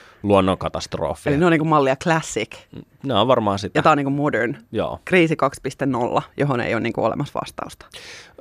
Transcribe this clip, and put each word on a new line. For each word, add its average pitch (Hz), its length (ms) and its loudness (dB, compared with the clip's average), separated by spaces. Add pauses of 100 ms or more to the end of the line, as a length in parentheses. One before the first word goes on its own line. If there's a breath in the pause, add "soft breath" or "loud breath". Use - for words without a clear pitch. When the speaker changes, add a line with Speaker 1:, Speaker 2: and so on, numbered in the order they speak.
(220 loud breath)
Speaker 1:
luonnonkatastrofi. 95 1080 0
Speaker 2:
Eli 143 80 2
ne 165 100 4
on 170 60 6
niinku 165 120 2
mallia 143 320 2
classic. - 600 -4 (460)
Speaker 1:
Ne 135 120 -2
on 107 140 4
varmaan 107 300 4
sitä. 101 200 -2
Speaker 2:
Ja 151 40 0
tää 160 100 6
on 147 60 4
niinku 139 120 -2
modern. 139 460 0 (160)
Speaker 1:
Joo. 85 320 -4
Speaker 2:
Kriisi 165 320 2
kaksi - 260 -2
piste 135 240 -6
nolla, 123 360 0 (140)
johon 135 240 0
ei 113 140 -2
ole 113 60 -2
niinku 113 240 -2
olemassa - 380 -4
vastausta. - 440 -12 (540 loud breath)